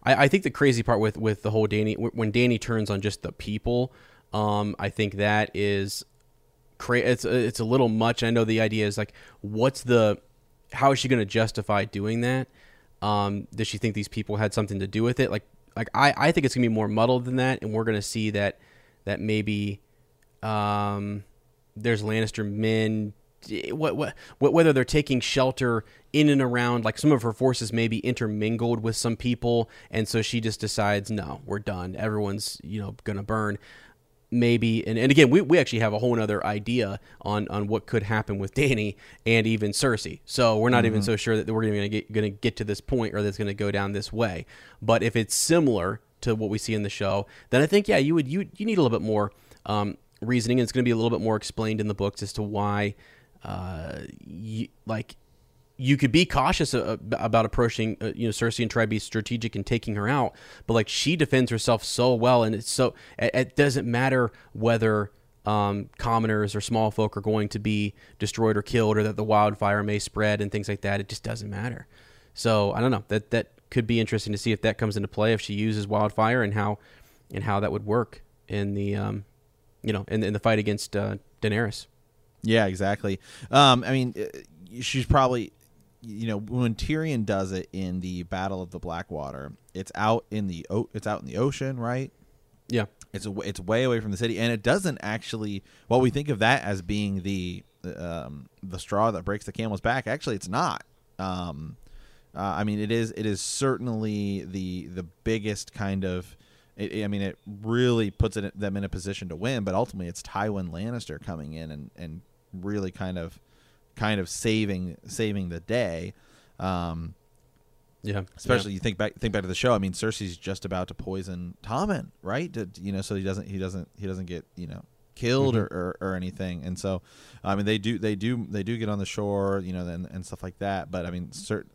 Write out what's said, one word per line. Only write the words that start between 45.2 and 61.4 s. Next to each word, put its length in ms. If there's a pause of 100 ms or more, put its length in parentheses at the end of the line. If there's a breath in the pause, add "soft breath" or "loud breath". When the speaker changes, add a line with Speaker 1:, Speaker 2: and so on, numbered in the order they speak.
Speaker 1:
similar 680 (180)
to 140
what 160
we 80
see 160
in 80
the 80
show, 360 (220 loud breath)
then 140
I 40
think, 220
yeah, 80
you 180
would, 140
you, 260
you 120
need 100
a 60
little 160
bit 80
more, 260 (320 soft breath)
um, 320 (240)
reasoning, 400
and 40
it's 80
gonna 120
be 60
a 60
little 120
bit 140
more 140
explained 440
in 80
the 60
books 280
as 120
to 80
why, 540 (480 soft breath)
uh, 560 (260)
y-, 420 (160)
like, 320 (640)
you 160
could 140
be 160
cautious, 480
uh, 200
ab-, 260
about 260
approaching, 540
uh, 120
you 140
know, 60
Cersei 300
and 80
try 120
to 60
be 100
strategic 560
and 100
taking 300
her 140
out, 260 (320 loud breath)
but, 80
like, 140
she 260
defends 380